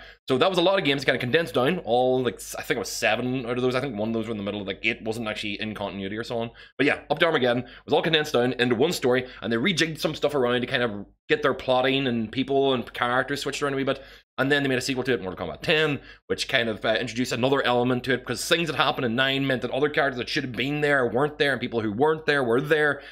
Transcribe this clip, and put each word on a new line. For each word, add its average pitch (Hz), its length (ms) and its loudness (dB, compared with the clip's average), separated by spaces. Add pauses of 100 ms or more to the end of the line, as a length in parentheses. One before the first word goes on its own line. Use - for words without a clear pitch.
(280)
So 131 100 4
that 180 120 6
was 180 80 2
a 175 40 4
lot 196 160 4
of 170 60 -2
games 139 220 0
kind 135 100 4
of 120 40 -2
condensed 131 340 0
down, 139 260 2
all, 127 420 2
like, 120 120 0
s-, - 200 -12
I - 80 -8
think 143 140 -2
it 117 40 -2
was - 80 -6
seven 123 580 0
out 123 100 -2
of 123 60 0
those. 127 120 2
I 127 60 2
think 123 180 -4
one 107 120 -2
of - 20 -2
those 110 140 -2
were 117 40 -8
in 113 60 -4
the 101 80 -6
middle, 101 180 -4
like, 95 220 -6
eight 113 180 0
wasn't 110 240 -4
actually 104 340 -6
in 107 140 -6
continuity 98 420 -6
or 113 60 -6
so 117 160 -6
on. 117 120 -4 (260)
But 139 100 2
yeah, 113 140 2 (100)
up 147 80 0
to 170 80 6
Armageddon, 123 380 2
it - 200 -20
was - 80 0
all 254 100 4
condensed 156 320 0
down 123 180 2
into 120 240 2
one 156 160 2
story, 127 340 0 (160)
and 117 100 -2
they 113 40 0
rejigged 160 420 0
some 156 160 -2
stuff 147 220 -2
around 123 240 2
to 120 80 -4
kind 127 160 0
of 101 220 -6 (220)
get 151 140 2
their 139 120 2
plotting 135 520 2
and 117 240 -2
people 135 440 2
and 117 180 -4
characters 131 480 -2
switched 135 220 -6
around 143 100 -2
a 135 40 -4
wee 135 80 -2
bit. 131 160 -2 (380)
And 135 120 2
then 143 120 4
they 139 60 0
made 127 100 2
a - 20 0
sequel 127 240 -2
to 127 80 2
it, 117 80 2
Mortal 90 260 -6
Kombat 73 140 -8
ten, 156 400 2 (280)
which - 200 -2
kind 120 200 0
of, 104 160 -6
uh, 113 160 2
introduced 120 320 -4
another 131 300 2
element 123 420 2
to 127 100 2
it, 120 40 -2
because - 300 -6
things 170 200 2
that - 80 -6
happened 139 280 2
in 113 120 0
nine 135 300 0
meant 127 160 0
that 120 100 -4
other 139 160 2
characters 143 300 0
that 113 100 -6
should 147 160 -2
have 131 80 -6
been 135 280 -2
there 143 260 2
weren't 135 320 0
there, 143 140 2
and 120 80 -2
people 120 200 -2
who 107 120 0
weren't 156 340 0
there 143 180 2
were 120 160 4
there, 147 520 2